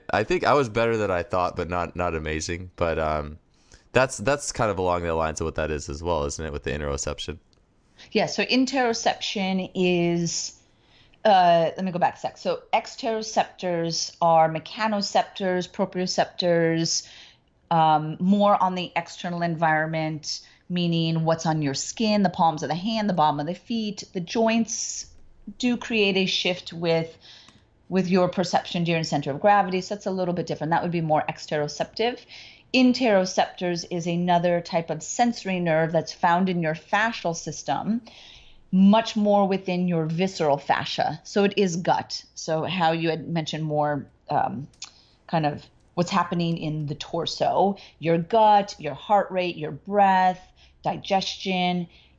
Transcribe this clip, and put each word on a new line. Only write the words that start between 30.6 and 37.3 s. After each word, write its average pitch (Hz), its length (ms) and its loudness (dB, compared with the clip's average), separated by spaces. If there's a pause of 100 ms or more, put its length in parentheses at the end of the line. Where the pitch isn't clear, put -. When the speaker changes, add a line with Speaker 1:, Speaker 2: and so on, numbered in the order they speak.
Speaker 2:
That 165 100 2
would 175 100 -2
be 170 100 -2
more 156 280 2
exteroceptive. 160 920 -4 (540)
Interoceptors 202 1200 2
is 175 160 -4
another 175 520 2
type 170 300 -4
of 156 140 -6
sensory 233 560 -2
nerve 160 320 2
that's 160 200 0
found 180 380 2
in 175 120 0
your 156 120 0
fascial 202 640 -2